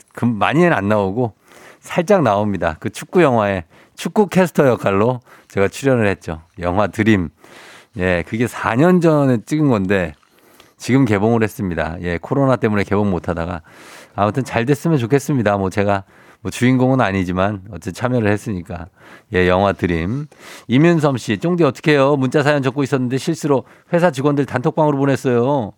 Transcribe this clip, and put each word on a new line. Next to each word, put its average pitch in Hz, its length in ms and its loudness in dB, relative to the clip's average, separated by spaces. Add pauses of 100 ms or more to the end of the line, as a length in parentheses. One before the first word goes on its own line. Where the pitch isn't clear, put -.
(140)
금-, 117 240 -2
많이는 135 360 2
안 101 140 -2
나오고 104 460 0 (460)
살짝 180 440 0
나옵니다. 98 560 0
그 113 100 -8
축구 - 320 -2
영화에 104 440 2 (300)
축구 202 320 0
캐스터 165 400 2
역할로 113 520 0 (280)
제가 98 200 0
출연을 120 400 0
했죠. 87 340 -6 (180)
영화 90 280 0
드림. 101 420 2 (680)
예, 90 300 0
그게 113 200 -4
사 - 280 -4
년 175 260 4
전에 143 440 2
찍은 151 240 0
건데 95 440 0 (640)
지금 131 280 2
개봉을 110 380 2
했습니다. 85 580 -4
예, 87 180 -4
코로나 135 360 0
때문에 107 280 0
개봉 101 280 0
못 87 180 -4
하다가 85 320 -6 (540)
아무튼 104 280 0
잘 117 220 -4
됐으면 147 320 0
좋겠습니다. 117 600 0
뭐 95 120 -2
제가 98 340 -2 (380)
뭐 98 100 -8
주인공은 127 480 2
아니지만 95 720 0
어쨌든 87 240 -10
참여를 120 360 -2
했으니까. 90 580 -6 (460)
예, 92 140 4
영화 95 240 4
드림. 90 540 -4 (420)
이민섬 147 500 2
씨, 107 200 -4
"쫑디 170 260 -2
어떡해요? 143 540 2
문자 131 260 0
사연 143 180 2
적고 135 220 -2
있었는데 131 340 -2
실수로 143 460 -2 (300)
회사 175 180 2
직원들 139 340 0
단톡방으로 151 520 0
보냈어요. 131 800 0